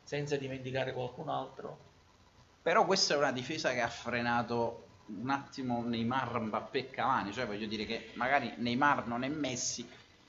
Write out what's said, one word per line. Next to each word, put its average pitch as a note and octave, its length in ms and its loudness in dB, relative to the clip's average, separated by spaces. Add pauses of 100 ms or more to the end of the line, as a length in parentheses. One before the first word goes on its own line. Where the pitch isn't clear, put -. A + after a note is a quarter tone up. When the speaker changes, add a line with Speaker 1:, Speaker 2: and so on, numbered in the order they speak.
Speaker 1:
senza D3 340 -2
dimenticare C3 560 -4
qualcun B2+ 360 -6
altro. C3 500 -6 (840)
Speaker 2:
Però F#3+ 240 6
questa F3+ 280 4
è - 20 4
una C#3+ 160 4
difesa C3 400 0
che B2 80 2
ha A#2 80 2
frenato A#2+ 960 0 (220)
un A#2 240 -4
attimo C3 520 -2
Neymar, A#2+ 580 0
Mbappé A2 380 -2
e B2+ 120 -4
Cavani, A2+ 420 2
cioè B2 140 -2
voglio G#2+ 200 -4
dire G#2 200 -4
che A2+ 280 -6
magari B2 420 2
Neymar A#2+ 500 4
non A#2+ 160 -2
è C3 60 -2
Messi, C3 600 -4 (400)